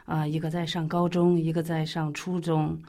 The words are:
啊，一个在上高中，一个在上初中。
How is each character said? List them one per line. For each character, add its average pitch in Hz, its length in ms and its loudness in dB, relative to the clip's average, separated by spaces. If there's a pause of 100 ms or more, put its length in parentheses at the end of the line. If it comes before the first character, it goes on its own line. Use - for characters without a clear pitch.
啊， 156 200 0
一 156 140 -2
个 160 80 -2
在 170 160 -2
上 160 240 -2
高 175 180 2
中， 175 320 4
一 160 140 0
个 165 100 0
在 160 220 -2
上 156 300 -4
初 180 260 -4
中。 160 340 0 (140)